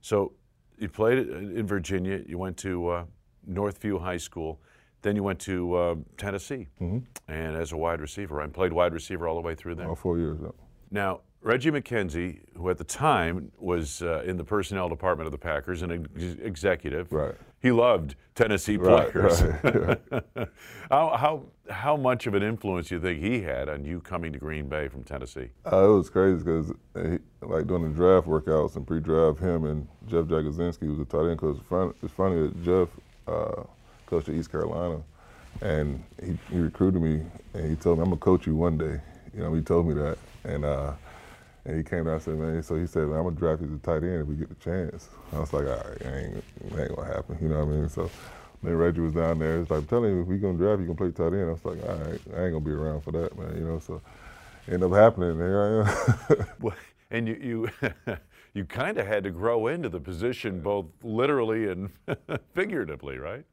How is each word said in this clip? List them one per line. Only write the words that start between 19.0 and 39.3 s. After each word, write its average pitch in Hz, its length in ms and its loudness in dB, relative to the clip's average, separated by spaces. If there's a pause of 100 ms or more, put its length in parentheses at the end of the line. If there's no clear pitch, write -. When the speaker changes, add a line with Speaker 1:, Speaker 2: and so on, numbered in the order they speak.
Speaker 1:
players. 85 300 6 (200)
Speaker 2:
right, - 120 4
right. - 720 0 (220)
Speaker 1:
<laughs> - 200 -8
How, 143 260 4
how, 147 260 2 (280)
how 135 260 0
much 127 300 2
of 107 80 -2
an 98 80 4
influence 101 460 -2
do 90 60 -6
you 85 60 -2
think 85 200 -2
he 110 220 0
had 69 260 -4
on 71 160 -6
you 85 160 -6
coming 85 320 -6
to 69 60 -10
Green 76 300 -6
Bay 76 200 -4
from 64 140 -12
Tennessee? 65 480 -10 (200)
Speaker 2:
Uh, 95 140 8
it 104 100 10
was 92 140 4
crazy 92 360 4
'cause 80 280 0 (220)
he, 87 240 -2 (240)
like, 82 240 -2
during 87 180 0
the 80 60 -2
draft 87 360 6
workouts 78 500 2
and 69 100 -8
pre-draft, 78 520 4
him 85 260 0
and 76 240 -4 (180)
Jeff 85 200 2
Jagodzinski, 80 580 -2
who 76 80 -2
was 76 80 -4
a 71 40 -2
tight 80 240 0
end 82 100 -2
coach. 76 200 -2 (100)
Fun-, 92 340 0
it's - 100 -10
funny 92 280 2
that 80 220 -2
Jeff, 90 260 4 (380)
uh, - 380 -4 (420)
coached 80 220 -2
at 78 60 -2
East 82 180 -4
Carolina, 80 500 -2 (600)
and 76 400 0 (200)
he, 85 160 -4 (120)
he 87 80 0
recruited 90 420 4
me, 78 220 2 (320)
and 80 160 -2
he 80 60 2
told 82 220 4
me, 80 40 2
"I'm 92 80 2
gonna 82 100 0
coach 92 260 6
you 78 80 2
one 82 220 2
day." 76 240 -2 (340)